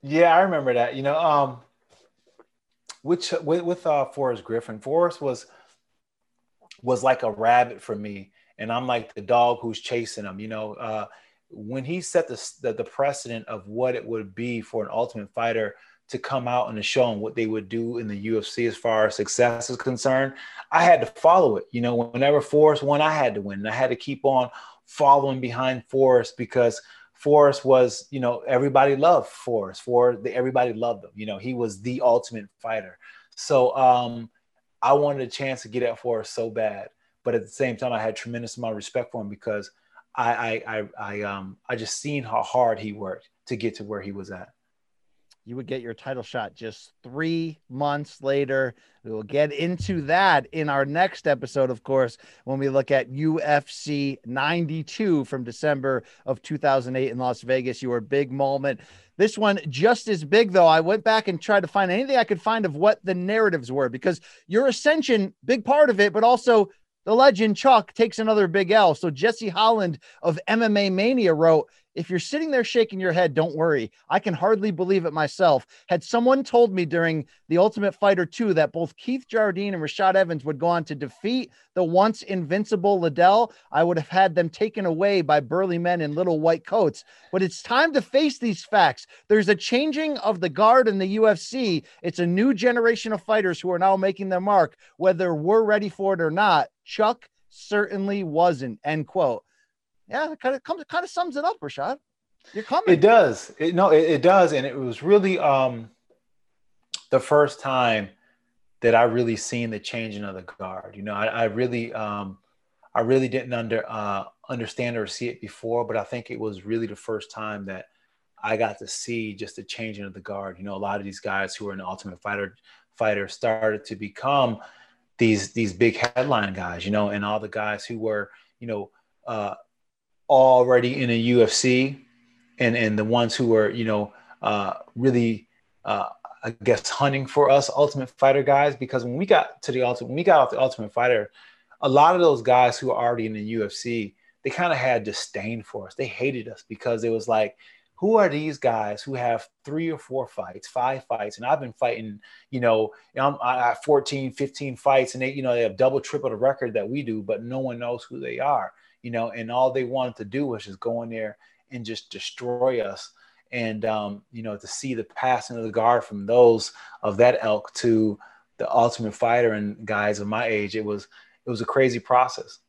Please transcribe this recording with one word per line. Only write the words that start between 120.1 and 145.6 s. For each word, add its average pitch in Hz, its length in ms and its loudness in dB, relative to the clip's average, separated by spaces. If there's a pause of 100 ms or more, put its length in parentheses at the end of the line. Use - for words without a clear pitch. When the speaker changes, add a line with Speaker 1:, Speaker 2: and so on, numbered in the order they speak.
Speaker 1:
the 98 60 -18
guard. 98 360 -12
You 92 80 -16
know, 101 100 -10
a 95 40 -10
lot 101 220 -4
of 98 40 -14
these 98 160 -14
guys 98 340 -6
who 104 120 -12
were 98 60 -8
in 95 80 -12
the 92 60 -12
Ultimate 95 360 -14
Fighter, 101 340 -8 (400)
Fighter 101 320 -2
started 110 580 -2
to 107 100 -12
become 117 640 -2 (580)
these, 107 340 2
these 110 200 -2
big 113 260 2
headline 120 560 -2
guys, 87 320 -10
you 101 60 -4
know, 104 180 0
and 101 140 -6
all 107 160 -4
the 104 80 -12
guys 107 360 -6
who 117 140 -10
were, 107 320 -6 (300)
you 117 80 -14
know, 101 220 -8 (360)
uh, 107 280 -6 (760)
already 127 720 6
in 120 60 -2
the 117 100 2
U 120 240 4
F 110 80 6
C 131 560 0 (520)
and, 117 180 0
and 107 220 0
the 107 60 0
ones 117 300 0
who 127 120 -2
were, 110 240 4
you 113 140 -6
know, 104 280 -2 (300)
uh, 101 320 -2 (200)
really, 117 540 0 (360)
uh, 104 260 -2 (340)
I 120 60 -6 (120)
guess, 113 260 0
hunting 135 380 -2
for 143 240 2
us 139 200 4
Ultimate 139 400 0
Fighter 135 340 2
guys, 143 320 2
because 127 280 -4
when 123 120 -6
we 190 100 -4
got 185 360 2
to 139 100 -6
the 127 80 -2
Ulti-, 123 220 -2
when 123 120 -10
we 165 80 -4
got 170 180 6
off - 100 4
the - 100 -4
Ultimate 120 320 -2
Fighter, 117 400 0 (480)
a 143 80 -2
lot 147 260 6
of 180 60 2
those 143 220 4
guys 123 360 4
who 127 140 -2
are 120 140 0
already 117 200 -2
in 110 60 -6
the 107 100 -8
U 107 220 -4
F 98 80 -6
C, 117 420 -8 (300)
they 139 60 -4
kinda 170 260 -2
had 127 260 0
disdain 107 600 -8